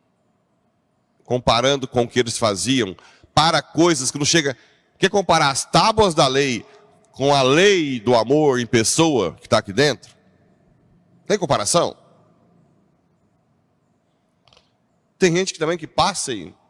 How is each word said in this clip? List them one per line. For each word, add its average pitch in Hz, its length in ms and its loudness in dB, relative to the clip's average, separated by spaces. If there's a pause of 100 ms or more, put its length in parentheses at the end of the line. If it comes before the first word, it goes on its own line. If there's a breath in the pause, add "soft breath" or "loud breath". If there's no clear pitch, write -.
(1300)
comparando 123 600 0
com 123 160 -2
o 120 40 -4
que 120 120 -2
eles 117 180 -4
faziam, 104 580 -2 (380 soft breath)
para 156 300 0
coisas 151 480 0
que 147 80 -10
não 143 60 -2
chega, 143 300 0 (440 soft breath)
quer 190 100 0
comparar 170 400 0
as 127 160 -6
tábuas 208 480 2
da 151 140 2
lei 131 360 -2 (480 soft breath)
com 139 220 0
a 139 80 4
lei 151 580 2
do 117 140 0
amor 127 460 2
em 120 60 -4
pessoa 117 760 0
que - 80 -20
tá 113 80 2
aqui 104 160 -4
dentro? 131 400 -2 (1120)
Tem 180 120 -2
comparação? 139 600 -2 (3250)
Tem 170 180 2
gente 190 160 -4
que - 60 -20
também 160 220 -4
que 151 80 -16
passa 170 440 -4
e, 92 220 -12 (160)